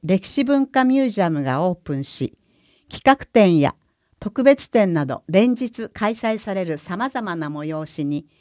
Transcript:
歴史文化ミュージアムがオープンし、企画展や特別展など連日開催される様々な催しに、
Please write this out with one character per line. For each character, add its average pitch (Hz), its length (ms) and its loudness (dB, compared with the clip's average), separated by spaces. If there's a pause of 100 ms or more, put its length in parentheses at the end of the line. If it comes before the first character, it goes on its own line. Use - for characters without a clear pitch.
歴 190 240 0
史 277 160 0
文 277 220 2
化 262 180 0
ミ 262 160 4
ュ 269 60 2
ー - 20 0
ジ 202 140 -2
ア 170 80 2
ム 147 120 -2
が 135 240 0
オ 180 60 0
ー - 40 -2
プ - 200 -8
ン 135 80 -4
し、 - 300 -6 (560)
企 - 120 -14
画 269 220 2
展 190 340 4
や 143 160 2 (460)
特 - 220 -6
別 277 260 4
展 202 240 2
な 151 140 0
ど 131 200 -8
連 220 280 4
日 233 340 -8
開 214 260 -4
催 220 220 -4
さ 208 160 -8
れ 190 140 -4
る 156 100 -4
様 190 340 -6
々 220 240 -6
な 156 140 -6
催 151 380 -8
し - 180 -8
に、 143 220 -6 (140)